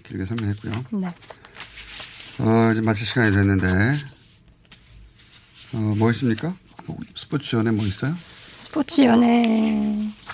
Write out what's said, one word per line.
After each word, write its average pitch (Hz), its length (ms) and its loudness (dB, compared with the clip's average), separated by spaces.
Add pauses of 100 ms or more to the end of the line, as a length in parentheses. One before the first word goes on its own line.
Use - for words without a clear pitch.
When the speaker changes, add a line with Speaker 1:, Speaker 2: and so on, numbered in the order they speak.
Speaker 1:
길게 98 220 -8
설명했고요. 104 480 -4 (280)
Speaker 2:
네. 180 140 -6 (1300)
Speaker 1:
어, 113 320 4
이제 110 80 0
마칠 110 260 0
시간이 110 280 2
됐는데, 98 320 4 (2000)
어, 120 40 -4 (200)
뭐 110 140 6
있습니까? 120 420 0 (600)
스포츠 - 420 -4
연예 113 140 2
뭐 107 140 0
있어요? 127 320 -2
Speaker 2:
스포츠 - 840 -4
연예 220 1080 4 (240)